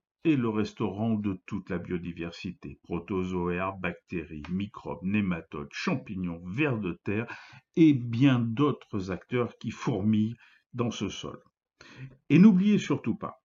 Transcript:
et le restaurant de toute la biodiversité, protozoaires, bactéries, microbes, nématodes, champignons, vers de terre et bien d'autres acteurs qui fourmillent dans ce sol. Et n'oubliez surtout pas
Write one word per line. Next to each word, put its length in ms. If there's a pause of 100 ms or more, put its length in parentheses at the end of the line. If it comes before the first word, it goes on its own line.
(240)
et 120
le 140
restaurant 640
de 300
toute 240
la 80
biodiversité, 1080
protozoaires, 920
bactéries, 760
microbes, 500
nématodes, 720
champignons, 720
vers 340
de 260
terre 200 (520)
et 160
bien 460
d'autres 720
acteurs 460
qui 140
fourmillent 640 (380)
dans 180
ce 160
sol. 320 (880)
Et 100
n'oubliez 380
surtout 380
pas 300